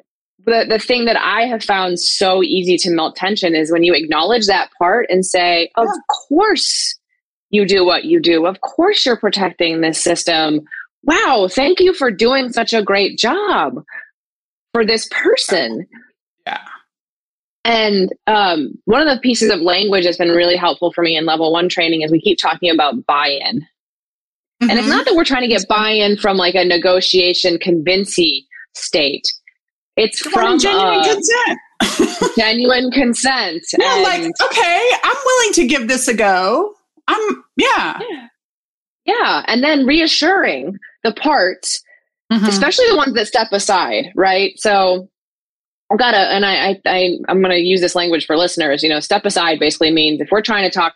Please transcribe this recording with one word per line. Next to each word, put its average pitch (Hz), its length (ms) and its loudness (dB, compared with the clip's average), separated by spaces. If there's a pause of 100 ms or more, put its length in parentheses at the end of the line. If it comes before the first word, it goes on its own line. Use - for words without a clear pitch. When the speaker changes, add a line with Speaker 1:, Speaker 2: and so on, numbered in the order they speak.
(440)
Speaker 1:
the, 226 240 2
the 214 100 0
thing 240 280 -2
that 226 100 0
I 214 300 0
have 233 180 -6
found 185 360 -2
so 190 420 0
easy 180 360 0
to 180 120 -2
melt 165 260 -2
tension 190 380 -2
is 156 180 0
when 170 100 2
you 175 120 4
acknowledge 165 520 0
that 190 220 0 (100)
part 196 300 2
and 185 160 0
say, 175 520 0
"Of 233 100 2
Speaker 2:
Yeah. 403 140 -6 (280)
Speaker 1:
course - 720 0 (500)
you 202 180 2
do 190 200 2
what 170 180 0
you 165 160 2
do. 160 240 2
Of 190 160 -2
course - 460 0
you're 240 120 2
protecting 175 600 -2
this 160 240 0
system. 160 560 0 (420)
Wow, 285 480 2
thank 294 300 0
you 359 140 6
for 269 160 0
doing 240 420 0
such 226 220 -2
a 220 80 2
great 196 360 0
job 254 640 -2 (920)
for 233 100 2
this 214 260 -2
person." 170 760 -2 (600)
Speaker 2:
Yeah. - 140 -8 (1000)
Speaker 1:
And, 214 480 2 (160)
um, 185 460 0 (140)
one 269 200 4
of 285 80 2
the 233 60 -4
pieces 226 300 2
of 190 100 0
language 185 440 0
that's 175 120 0
been 170 140 0
really 175 260 2
helpful 170 380 -2
for 170 80 -2
me 165 120 0
in 160 120 -2
level 160 260 0
one 175 160 0
training 165 320 0
is 156 100 -4
we 160 100 2
keep 190 180 0
talking 165 320 0
about 147 360 0
buy-in. 143 600 -2 (960)
And 240 100 2
it's 226 80 2
Speaker 2:
Mm-hmm. 220 80 0
Speaker 1:
not 427 160 0
that 494 100 2
we're 330 100 2
trying 254 180 -2
to 240 60 -2
get 202 200 0
buy-in 214 480 0
from, 196 220 0
like, 180 160 0
a 185 100 2
negotiation, 180 960 2
convincey 175 880 -2 (280)
state. 147 520 -4 (680)
It's - 260 -2
Speaker 2:
Come 302 100 -6 (120)
on, - 80 0
Speaker 1:
from, 330 60 2
Speaker 2:
genuine 381 420 0
Speaker 1:
uh, 392 140 2
Speaker 2:
consent. - 1160 -2
<laughs> - 60 -2
Speaker 1:
genuine 247 520 0
consent. 233 720 -2 (160)
Speaker 2:
Yeah, 480 160 2 (100)
like, 359 180 0
Speaker 1:
And 330 100 -4 (120)
Speaker 2:
"Okay, 440 460 0 (120)
I'm 427 140 0 (100)
willing 494 280 2
to 330 120 4
give 247 220 -2
this 254 200 -2
a 247 60 0
go. 208 600 0 (340)
I'm," 415 360 -4 (140)
yeah. 262 500 0
Speaker 1:
Yeah. 269 180 -14 (760)
Yeah. 302 440 -2
And 240 140 0
then 285 240 2
reassuring 285 920 0 (260)
the 214 80 0
parts, 214 680 -2 (500)
Speaker 2:
Mm-hmm. 214 140 2
Speaker 1:
especially 277 420 2
the 403 80 4
ones 277 180 0
that 214 120 -2
step 226 260 0
aside, 180 600 -2
right? 190 420 0
So 190 520 0 (840)
I've 214 60 0
got 240 160 2
a, 208 40 2 (140)
and 202 140 0
I, 180 220 0
I, 190 180 -4
I, 185 240 0 (180)
I'm 185 140 2
gonna 185 140 2
use 185 240 0
this 175 160 -2
language 175 280 -2
for 156 120 -2
listeners. 156 480 0
You 160 40 0
know, 151 120 0
step 202 240 -2
aside 170 340 0
basically 156 320 0
means 156 300 0
if 147 100 -6
we're 208 100 2
trying 214 220 -2
to 185 100 0
talk 170 240 0